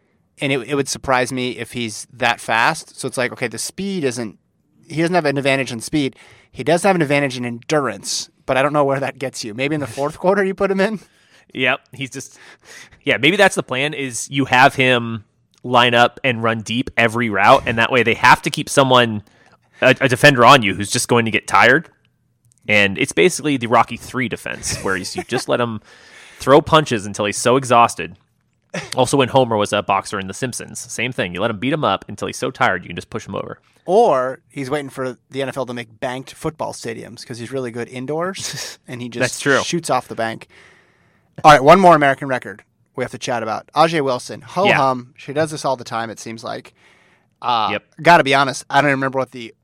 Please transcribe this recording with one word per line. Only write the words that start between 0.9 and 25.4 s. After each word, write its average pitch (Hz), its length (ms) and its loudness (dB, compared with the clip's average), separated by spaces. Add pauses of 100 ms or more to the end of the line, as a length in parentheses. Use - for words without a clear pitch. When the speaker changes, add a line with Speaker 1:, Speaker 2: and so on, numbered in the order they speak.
Speaker 1:
me 127 260 -6
if 117 140 -12
he's 117 400 -8
that 120 280 0
fast. 127 580 0
So - 80 -8
it's 123 120 -6
like, 123 140 -2
okay, 117 160 -6
the 113 100 -10
speed 190 440 -6
isn't, 120 360 -6 (500)
he 143 120 -6
doesn't 170 140 0
have 165 120 2
an 139 100 0
advantage 135 360 0
in 113 80 -8
speed. 139 360 -2 (340)
He 127 140 -12
does 165 200 2
have 196 120 4
an 165 60 0
advantage 139 340 0
in 123 80 -6
endurance, 120 840 -6 (160)
but 131 100 0
I 131 60 2
don't 143 100 0
know 147 120 2
where 135 160 0
that 131 180 -6
gets 127 260 -10
you. 104 100 -10
Maybe 139 200 -2
in 151 60 -4
the 135 60 -6
fourth 139 320 -6
<laughs> - 20 -20
quarter 196 240 2
you 190 100 -2
put 196 160 -2
him 190 100 -2
in? 208 200 -2 (540)
Speaker 2:
Yep. 127 260 0 (120)
He's 135 180 -10
just, - 280 -16 (640)
yeah, 120 160 0
maybe 151 180 4
that's 190 180 4
the 185 80 -2
plan, 139 320 -4
is 131 360 -8
you 139 160 0
have 127 280 6
him 120 500 0 (380)
line 123 320 4
up 120 300 4
and 117 180 -2
run 113 200 -2
deep 113 340 -4
every 117 340 2
route, 104 360 6
and 120 120 -2
that 117 140 2
way 123 100 4
they 110 120 2
have 127 280 6
to 165 80 -4
keep - 200 -6
someone, 123 520 4 (600)
a, 127 180 6
a 135 80 0
defender 127 380 6
on 135 160 8
you 95 120 -2
who's 101 160 -6
just - 180 -4
going 117 180 4
to 110 40 -2
get 104 160 -2
tired. 120 440 4 (760)
And 101 300 2
it's - 160 -2
basically 151 460 0
the 117 80 -4
Rocky 113 320 2
Three 127 300 -8
defense, - 540 -8
where 95 140 -2
you, 90 160 -8
you 180 120 -8
just - 240 -4